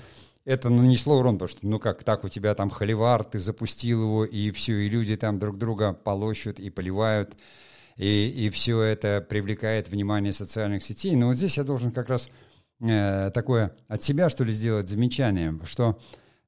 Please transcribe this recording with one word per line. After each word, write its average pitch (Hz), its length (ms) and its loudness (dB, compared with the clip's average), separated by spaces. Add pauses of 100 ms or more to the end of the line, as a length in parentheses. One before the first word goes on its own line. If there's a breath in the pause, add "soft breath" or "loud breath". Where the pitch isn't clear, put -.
(440 loud breath)
это 131 260 0
нанесло 127 480 6
урон, 123 200 4
потому 90 100 -4
что, - 180 -10
ну 107 120 0
как, - 260 -4
так 107 200 0
у 95 40 -8
тебя 104 260 -2
там 101 160 -2
холивар, 110 540 0
ты - 140 -8
запустил 113 640 -2
его, 110 220 2
и 104 280 -2
все, 110 260 -2
и 104 100 0
люди 110 280 0
там 107 220 -2
друг 98 200 -4
друга 107 340 0
полощут 104 680 -4
и 95 100 -10
поливают, 101 680 0 (600 loud breath)
и, 104 320 2
и 113 220 -2
все 113 300 0
это 107 480 2
привлекает 107 600 -2
внимание 101 440 0
социальных 101 500 -4
сетей. 170 340 -2
Но 120 120 6
вот 123 80 2
здесь 170 220 0
я 143 60 -2
должен 123 280 -2
как 120 160 -6
раз, 127 200 -2 (520 soft breath)
э, 101 520 2
такое 113 440 0 (120)
от 107 140 -6
себя, 143 280 2
что 131 140 -2
ли, 113 80 0
сделать 107 360 -2
замечание, 104 760 0
что, 117 360 -2 (480 loud breath)